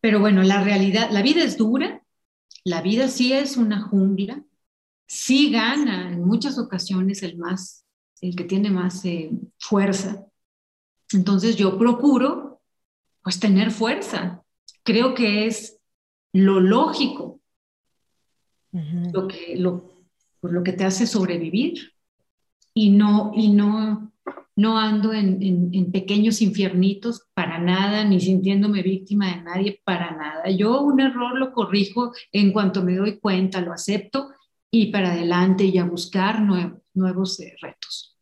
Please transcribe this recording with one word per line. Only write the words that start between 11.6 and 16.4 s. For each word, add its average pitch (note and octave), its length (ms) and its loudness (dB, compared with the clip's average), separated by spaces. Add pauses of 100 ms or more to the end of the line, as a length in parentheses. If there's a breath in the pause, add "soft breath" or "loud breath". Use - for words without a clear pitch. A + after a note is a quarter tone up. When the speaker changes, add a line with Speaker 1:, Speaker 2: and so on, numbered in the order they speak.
Speaker 1:
procuro, B3 840 2 (600)
pues, F3+ 180 -6
tener G#3+ 320 2
fuerza. A3 720 -6 (400)
Creo B3 300 2
que G#3+ 340 0
es - 320 -8 (540)
lo F#3+ 260 6